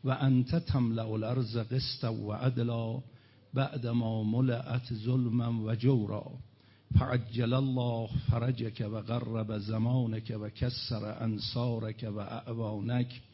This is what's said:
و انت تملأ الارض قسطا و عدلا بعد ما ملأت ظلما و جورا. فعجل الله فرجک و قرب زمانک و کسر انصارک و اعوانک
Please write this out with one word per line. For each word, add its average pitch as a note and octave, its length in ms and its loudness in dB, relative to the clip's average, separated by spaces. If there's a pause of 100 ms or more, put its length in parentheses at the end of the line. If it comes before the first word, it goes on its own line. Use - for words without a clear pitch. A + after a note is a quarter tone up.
و B2+ 60 2
انت C3 460 4
تملأ A2+ 580 2
الارض A2+ 420 0
قسطا A#2 560 -2
و G#2+ 200 -4
عدلا A#2+ 720 0 (520)
بعد C3 320 -2
ما A2+ 360 0
ملأت B2 720 0
ظلما A#2 560 0
و A2 240 0
جورا. G#2+ 520 2 (720)
فعجل A#2+ 560 2
الله B2 540 2 (220)
فرجک A#2 600 0
و A2+ 40 -4
قرب A2 640 -2
زمانک A2 840 0
و G#2+ 80 -6
کسر A2+ 760 -4
انصارک A2+ 920 -2
و - 20 -4
اعوانک A2+ 1000 -2 (140)